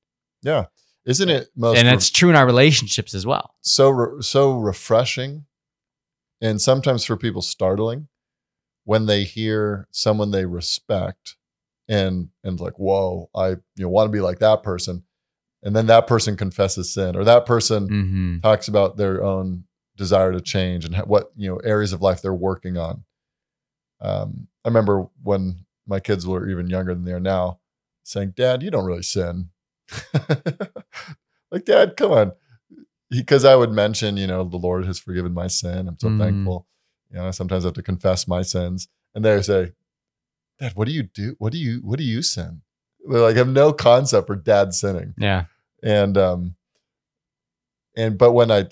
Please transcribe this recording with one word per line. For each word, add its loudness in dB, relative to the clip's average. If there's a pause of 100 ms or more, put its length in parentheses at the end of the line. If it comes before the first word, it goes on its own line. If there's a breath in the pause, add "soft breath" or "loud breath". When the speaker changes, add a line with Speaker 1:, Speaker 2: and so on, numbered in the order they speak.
(420)
Speaker 1:
Yeah. -2 (380)
Isn't 0
it 0
most 2
Speaker 2:
And 8
Speaker 1:
re- 6
Speaker 2:
that's 2
true 4
in 8
our 6
relationships 2
as -8
well. -4
Speaker 1:
so 4
re-, -2
so 2
refreshing -2 (960)
and -2
sometimes 0
for -4
people -6
startling -4 (760)
when 0
they 0
hear -4
someone -2
they -2
respect -6 (520)
and, -2 (160)
and -6
like, -10
"Whoa, -2
I, -2
you -6 (200)
know, -6
wanna 2
be -2
like -2
that 4
person." -6 (580)
And -4
then 2
that 6
person 0
confesses -4
sin, -4
or -2
that 8
person 0
Speaker 2:
Mm-hmm. -2
Speaker 1:
talks 2
about 2
their -2
own -4 (320)
desire 2
to -4
change -4
and -8
ha-, -4
what, 0
you -8
know, -6
areas -2
of -6
life 2
they're -4
working -4
on. -6 (1000)
Um, -8 (180)
I -4
remember 2 (160)
when -2 (220)
my -4
kids -4
were -4
even -6
younger -4
than -8
they -6
are -6
now, -2 (440)
saying, -8
"Dad, 0
you -8
don't -2
really -6
sin." -6 (400)
<laughs> -14 (1400 loud breath)
Like, -6
"Dad, 4
come 0
on." 4 (800)
He, -2
'cause 4
I 10
would 6
mention, 0
you -2
know, -2
"The -8
Lord -4
has -6
forgiven -6
my -6
sin. -6
I'm -12
so -2
Speaker 2:
Mm. 0
Speaker 1:
thankful." -2 (440)
You -12
know, -6
sometimes -4
I -2
have -4
to -10
confess -2
my -2
sins. -6 (260)
And -2
they 6
would 2
say, 0 (840)
"Dad, -8
what -2
do -4
you -4
do? -10
What -4
do -8
you, -6
what -6
do -6
you -4
sin?" -8 (460)
They, 2
like, 6
have 4
no 6
concept 4
for -4
dad 2
sinning. -6
Speaker 2:
Yeah. 0 (400)
Speaker 1:
And, 2
um, 0 (1400)
and, -2
but 8
when 4
I, 4